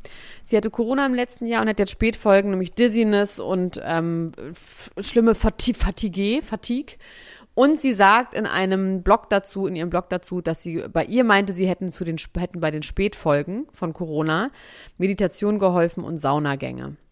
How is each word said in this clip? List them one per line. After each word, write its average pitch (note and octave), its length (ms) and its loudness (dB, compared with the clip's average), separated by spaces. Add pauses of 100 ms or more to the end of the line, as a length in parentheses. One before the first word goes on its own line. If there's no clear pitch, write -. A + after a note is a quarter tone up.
(440)
Sie - 120 0
hatte G#3 140 0
Corona C4 340 0
im B3+ 100 0
letzten A#3+ 320 -4
Jahr A3+ 160 0
und A3 60 2
hat G#3+ 120 0
jetzt G3 100 0
Spätfolgen, G3+ 600 4
nämlich F#3 240 -2
Dizziness G#3+ 680 2
und, F3+ 440 -2
ähm, E3 460 -2 (220)
f-, - 480 -18
schlimme A3+ 340 4
Fati-, - 400 0
Fatigue, G#3+ 680 0
Fatigue. A#3+ 540 -6 (580)
Und D4+ 260 4
sie C4 120 0
sagt G#3 420 4
in G#3+ 120 -4
einem F#3+ 560 0
Blog G3+ 260 4
dazu, G3 380 -2
in F3+ 80 -4
ihrem E3+ 160 -4
Blog F3+ 200 -2
dazu, F3+ 300 -6
dass E3 220 -4
sie, E3+ 280 -6
bei D#3+ 140 0
ihr A#3+ 200 2
meinte, G3+ 280 4
sie F#3 140 0
hätten F3+ 240 -2
zu - 140 -10
den E3 180 -4
Sp-, - 160 -8
hätten F3 220 -6
bei D#3+ 100 0
den D3+ 140 -4
Spätfolgen G3 880 -2
von E3 200 -6
Corona D#3+ 600 -2 (440)
Meditation G3+ 640 0
geholfen F3 460 2
und E3 140 -6
Saunagänge. C#3 760 -2 (160)